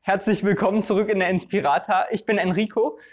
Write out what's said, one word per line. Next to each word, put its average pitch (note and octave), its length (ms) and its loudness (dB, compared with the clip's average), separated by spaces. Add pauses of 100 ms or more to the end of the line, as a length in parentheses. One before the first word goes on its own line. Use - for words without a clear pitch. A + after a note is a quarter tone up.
Herzlich G3 440 0
willkommen G3+ 400 2
zurück G#3 240 0
in G#3+ 100 0
der F3+ 120 0
Inspirata. F#3 800 0
Ich - 160 -4
bin G#3 120 0
Enrico G#3 600 0 (140)